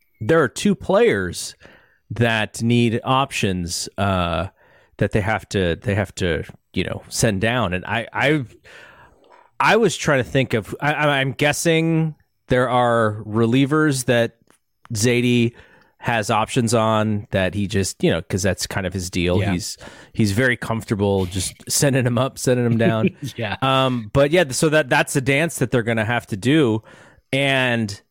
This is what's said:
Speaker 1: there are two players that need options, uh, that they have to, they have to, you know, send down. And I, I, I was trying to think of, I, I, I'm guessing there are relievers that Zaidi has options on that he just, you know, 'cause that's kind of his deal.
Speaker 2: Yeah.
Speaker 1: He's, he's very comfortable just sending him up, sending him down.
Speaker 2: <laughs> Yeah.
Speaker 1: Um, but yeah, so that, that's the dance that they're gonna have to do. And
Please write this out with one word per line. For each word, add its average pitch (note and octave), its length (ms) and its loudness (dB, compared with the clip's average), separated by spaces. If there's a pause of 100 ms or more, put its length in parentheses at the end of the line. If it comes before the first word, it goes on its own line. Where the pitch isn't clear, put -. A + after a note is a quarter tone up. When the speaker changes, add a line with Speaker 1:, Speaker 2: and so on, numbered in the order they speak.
(200)
Speaker 1:
there D#3 220 2
are B2+ 60 0
two G3+ 260 0
players D3+ 800 0 (560)
that A2+ 520 0
need A#2 420 2
options, G2+ 920 -2
uh, F2+ 520 -2 (480)
that G#2 160 -2
they A2 80 0
have G2+ 300 -4
to, F2 260 0
they - 180 -4
have G2 220 -4
to, E2 260 -2 (320)
you F#2 100 -2
know, - 240 -10
send G#2 320 -2
down. A2 320 -2
And F2+ 140 -6
I, A2+ 260 -6
I, C3+ 320 0 (1160)
I D#3 160 4
was A3 200 2
trying C#3 280 0
to - 40 -12
think C3 260 0
of, G#2+ 260 -4
I, C#3+ 140 0
I, D3 120 0 (140)
I'm C3+ 120 -2
guessing D#3+ 840 0 (340)
there B2 200 2
are A#2 580 2
relievers C3 800 2
that A#2 300 2 (580)
Zaidi A#2+ 600 2 (440)
has A#2 320 -2
options A2+ 420 0
on A2 580 2
that F#2 220 0
he G2+ 140 -2
just, F#2+ 360 -4
you F3 80 4
know, E2+ 120 0
'cause F#2+ 200 -4
that's F#2+ 240 -2
kind F#2+ 200 -6
of F2 80 -4
his F#2 160 -6
deal. F2 300 0
Speaker 2:
Yeah. G2 120 -2
Speaker 1:
He's, - 240 -6 (380)
he's G#2+ 180 2
very A#2+ 240 2
comfortable G2+ 720 -2
just F#2 260 -6 (180)
sending C3 360 0
him A#2+ 100 0
up, C3 220 -2
sending B2 260 0
him A#2 140 2
down. A2+ 320 2 (120)
Speaker 2:
<laughs> C3 140 -12
Yeah. G#2 240 -6
Speaker 1:
Um, C3 540 0
but C#3+ 160 4
yeah, F3 200 4
so D3+ 200 0
that, D3+ 180 2
that's D3+ 240 0
the C#3+ 80 0
dance C#3 380 0
that B2+ 120 0
they're B2 120 2
gonna A2 240 0
have A#2+ 220 -2
to A2 100 -6
do. A#2 440 2 (500)
And B2+ 680 0 (100)